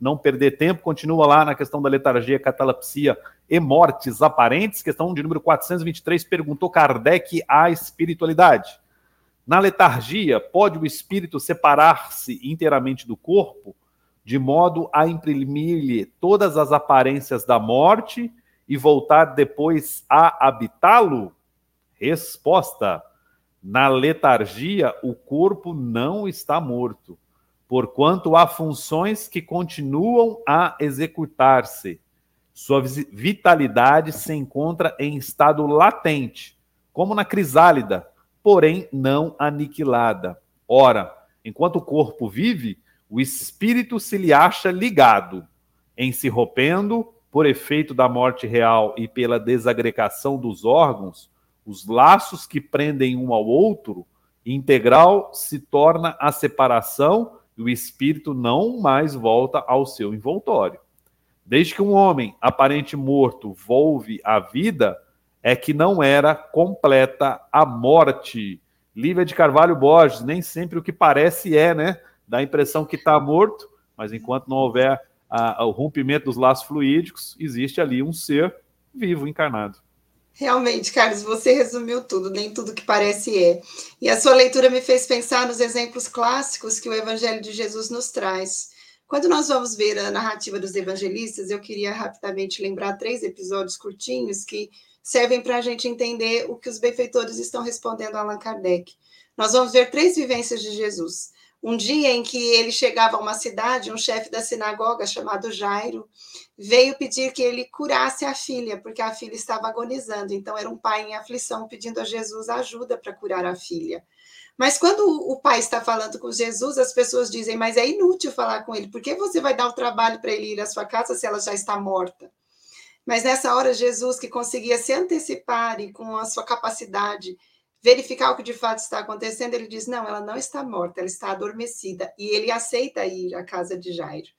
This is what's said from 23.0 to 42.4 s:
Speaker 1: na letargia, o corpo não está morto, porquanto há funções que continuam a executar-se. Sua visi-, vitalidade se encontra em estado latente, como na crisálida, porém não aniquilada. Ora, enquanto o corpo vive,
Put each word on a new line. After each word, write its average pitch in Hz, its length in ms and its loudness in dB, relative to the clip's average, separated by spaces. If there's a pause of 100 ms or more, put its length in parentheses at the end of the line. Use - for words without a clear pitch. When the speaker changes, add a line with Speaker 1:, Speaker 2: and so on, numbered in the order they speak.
Speaker 1:
na 123 280 2
letargia, 131 1120 2
o 127 100 -4
corpo 175 640 -2
não 139 540 -4
está 156 320 -4
morto, 120 580 -8 (480)
porquanto 156 720 2
há 170 100 8
funções 165 800 -4
que 165 160 -8
continuam 180 1040 -2
a 160 320 2
executar-se. 135 1200 0 (540)
Sua 139 260 0
visi-, 131 320 -6
vitalidade 147 1000 2
se - 200 -8
encontra 156 680 -4
em 147 160 -6
estado 147 500 2
latente, 151 920 2 (360)
como 185 200 -2
na 208 120 -2
crisálida, 143 840 4 (340)
porém 180 520 4
não 139 440 0
aniquilada. 127 1040 -2 (280)
Ora, 117 440 6 (320)
enquanto 156 320 -2
o 165 60 -4
corpo 143 460 -2
vive, 127 520 -4 (340)